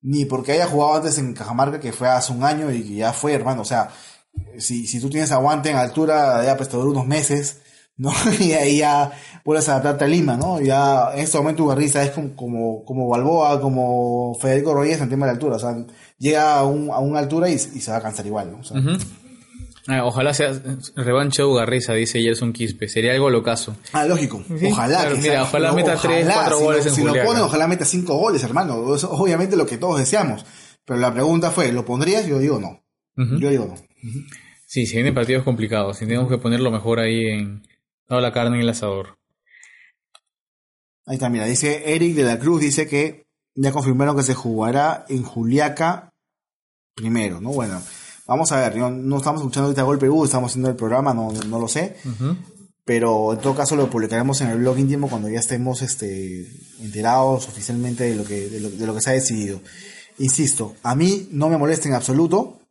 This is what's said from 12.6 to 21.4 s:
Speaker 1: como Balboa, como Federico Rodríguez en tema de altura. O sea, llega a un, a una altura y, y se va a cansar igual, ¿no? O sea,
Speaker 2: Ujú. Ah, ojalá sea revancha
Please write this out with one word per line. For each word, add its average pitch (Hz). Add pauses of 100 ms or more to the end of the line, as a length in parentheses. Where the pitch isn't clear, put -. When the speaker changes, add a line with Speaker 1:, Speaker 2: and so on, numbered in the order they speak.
Speaker 1:
como 127
Balboa, 143
como 123
Federico 139
Rodríguez 147
en 131
tema 135
de 127
altura. 123
O -
sea, 120 (440)
llega 151
a 139
un, 147
a 120
una 147
altura 160
y, 165
y 131
se -
va 110
a 113
cansar 107
igual, 101
¿no? 110
O -
sea, 135
Speaker 2:
Ujú. 135 (1000)
Ah, 131
ojalá 131
sea 139 (460)
revancha 135